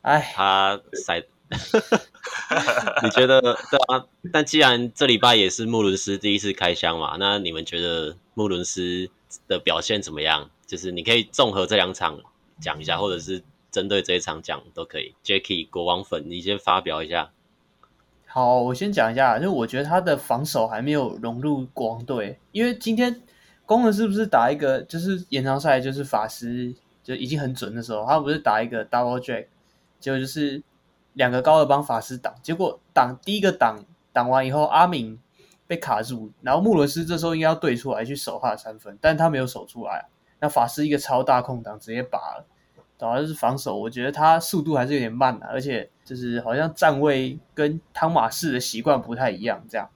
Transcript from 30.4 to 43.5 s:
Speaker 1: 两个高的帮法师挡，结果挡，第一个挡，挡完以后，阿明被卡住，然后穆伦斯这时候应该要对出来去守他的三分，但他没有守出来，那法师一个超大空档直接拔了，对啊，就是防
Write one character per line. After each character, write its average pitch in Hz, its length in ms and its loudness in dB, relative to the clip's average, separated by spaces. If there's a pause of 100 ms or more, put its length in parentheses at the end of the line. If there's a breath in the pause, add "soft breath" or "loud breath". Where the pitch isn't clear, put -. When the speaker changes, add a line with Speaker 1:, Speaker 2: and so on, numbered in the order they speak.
Speaker 1:
两 127 160 2
个 127 100 0
高 156 180 8
的 156 60 8
帮 139 180 4
法 120 160 -2
师 123 200 -10
挡， - 240 -6
结 160 120 -4
果 170 240 -2 (140)
挡， 127 320 2
第 208 140 -2
一 - 20 0
个 190 100 4
挡， 110 320 0 (300)
挡 123 160 2
完 131 180 2
以 131 40 -2
后， 151 140 2
阿 165 220 6
明 117 320 -4 (480 soft breath)
被 175 120 -6
卡 110 240 -2
住， 113 280 -8 (120)
然 127 120 2
后 160 60 4
穆 208 140 4
伦 143 120 6
斯 151 160 -2
这 165 140 -2
时 160 80 -4
候 165 100 0
应 160 60 -2
该 160 60 2
要 160 80 4
对 160 200 0
出 123 180 -6
来 110 120 -4
去 135 100 -8
守 104 280 -8
他 127 80 0
的 107 80 -2
三 110 200 -16
分， 101 220 -20
但 156 160 4
他 165 140 4
没 143 80 -2
有 131 80 -2
守 113 180 -10
出 117 220 -14
来， 92 200 -8 (340)
那 151 80 0
法 120 200 2
师 147 180 -2
一 151 40 0
个 143 80 2
超 131 240 0
大 127 180 4
空 123 220 -8
档 107 180 -14
直 113 140 -12
接 123 80 -6
拔 123 160 -6
了， - 260 -10 (540 soft breath)
对 113 100 -4
啊， 120 100 0
就 151 80 -2
是 160 60 -8
防 131 240 0